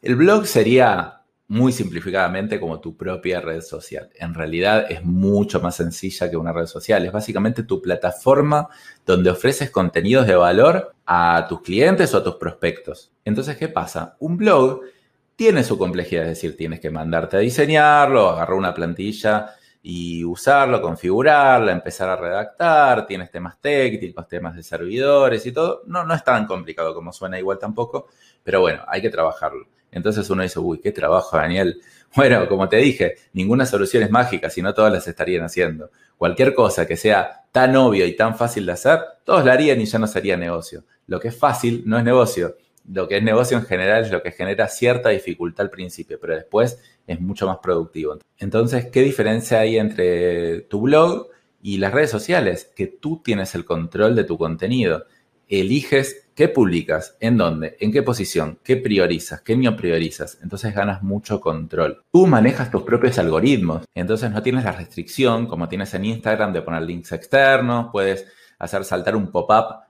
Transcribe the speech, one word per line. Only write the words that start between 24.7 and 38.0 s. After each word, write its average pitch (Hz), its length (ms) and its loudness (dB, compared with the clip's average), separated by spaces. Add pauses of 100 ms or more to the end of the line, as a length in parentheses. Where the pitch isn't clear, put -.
y 127 60 -8
todo. 160 340 -4
No, 175 180 -6
no 160 80 -2
es 160 120 -4
tan 123 200 2
complicado 82 480 -6
como 82 200 -12
suena 92 260 -10
igual 95 220 -4
tampoco, 113 480 -6 (340)
pero 95 180 2
bueno, 82 280 2
hay 92 120 -4
que 110 100 -2
trabajarlo. 76 580 -4 (240)
Entonces 101 360 -2
uno 95 140 0
dice, 92 160 -4
"Uy, 85 220 -4
qué 101 100 -2
trabajo, 85 460 0
Daniel". 85 440 0 (360)
Bueno, 120 320 4
como 95 200 0
te 107 100 2
dije, 127 360 2 (180)
ninguna 110 320 0
solución 104 380 0
es 101 80 0
mágica, 107 400 0
si 90 100 -8
no 95 140 -4
todas 107 180 4
las 90 140 -4
estarían 85 380 -4
haciendo. 82 460 -4 (280)
Cualquier 90 340 2
cosa 95 340 2
que 82 100 -4
sea - 560 0
tan 131 240 4
obvio 110 280 4